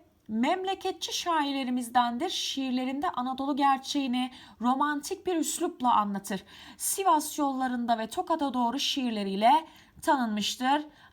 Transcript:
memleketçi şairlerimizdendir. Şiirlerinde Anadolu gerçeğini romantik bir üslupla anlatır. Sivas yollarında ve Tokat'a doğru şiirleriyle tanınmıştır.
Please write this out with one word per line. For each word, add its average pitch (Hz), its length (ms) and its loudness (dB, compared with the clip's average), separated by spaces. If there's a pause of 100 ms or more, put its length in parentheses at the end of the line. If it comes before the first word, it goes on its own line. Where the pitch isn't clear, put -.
(280)
memleketçi 370 840 -2
şairlerimizdendir. 254 1160 0
Şiirlerinde 269 800 -2
Anadolu 262 460 -4
gerçeğini 262 760 0 (300)
romantik 285 680 0
bir 359 100 0
üslupla 285 580 0
anlatır. 202 500 0 (320)
Sivas 320 640 2
yollarında 247 600 0
ve 220 80 -4
Tokat'a 320 480 -2
doğru 247 240 0
şiirleriyle 226 880 2 (360)
tanınmıştır. 254 840 0 (260)